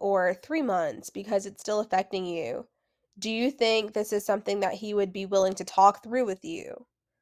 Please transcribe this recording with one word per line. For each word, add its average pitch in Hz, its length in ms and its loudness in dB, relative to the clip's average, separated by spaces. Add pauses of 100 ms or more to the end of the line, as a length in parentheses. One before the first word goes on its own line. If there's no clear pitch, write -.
or 185 340 2
three 302 280 -4
months 175 480 -2
because 202 340 -2
it's - 160 -14
still 214 200 -2
affecting 190 440 -2
you, 160 420 -6 (520)
do 214 120 -6
you 233 200 0
think 220 420 2
this 214 200 -2
is 208 120 0
something 208 360 0
that 190 140 0
he 208 200 -6
would 196 180 0
be 190 140 -6
willing 190 280 2
to 185 100 -8
talk 196 380 6
through 240 220 0
with 190 200 -4
you? - 420 -10 (360)